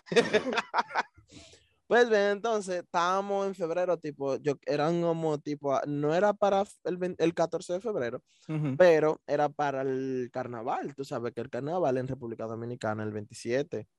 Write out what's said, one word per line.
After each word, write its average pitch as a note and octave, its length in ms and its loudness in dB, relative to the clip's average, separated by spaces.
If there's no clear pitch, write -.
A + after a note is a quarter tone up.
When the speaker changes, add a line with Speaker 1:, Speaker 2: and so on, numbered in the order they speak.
Speaker 1:
<laughs> A#3 960 0
Pues A#3+ 200 6
bien, G#3+ 140 4
entonces, G3 500 -2
estábamos G3 640 0
en F#3+ 80 -4
febrero, F3+ 420 0
tipo, C#3 380 -4
yo, C#3 180 -2
eran D3+ 340 2
como, E3 380 0
tipo, C#3+ 340 -4
ah, C3 140 2
no D3 260 0
era G3+ 200 2
para G3 300 2
el F3+ 140 -4
vein-, F3+ 200 -4
el E3 160 2
catorce E3+ 400 -2
de F#3 80 -4
febrero, D#3 400 -4
Speaker 2:
Ujú. D3+ 300 -2
Speaker 1:
pero D#3 480 8
era D3 240 2
para C#3 320 -2
el C3 500 -2
carnaval. C3 640 -6
Tú C#3 100 -10
sabes A#2+ 300 -6
que - 80 -6
el B2+ 80 -8
carnaval C#3 480 0
en B2+ 100 -2
República A#2+ 380 -8
Dominicana A2+ 560 -6
el G#2+ 100 -4
veintisiete. A2+ 760 -4